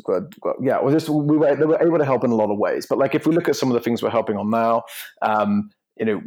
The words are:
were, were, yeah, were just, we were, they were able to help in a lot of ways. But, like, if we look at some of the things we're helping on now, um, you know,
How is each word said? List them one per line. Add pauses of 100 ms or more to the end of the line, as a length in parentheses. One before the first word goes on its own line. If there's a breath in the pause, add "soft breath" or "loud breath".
were, (140)
were,
yeah,
were
just,
we
were,
they
were
able
to
help
in
a
lot
of
ways.
But,
like,
if
we
look
at
some
of
the
things
we're
helping
on
now, (400 loud breath)
um, (280)
you
know,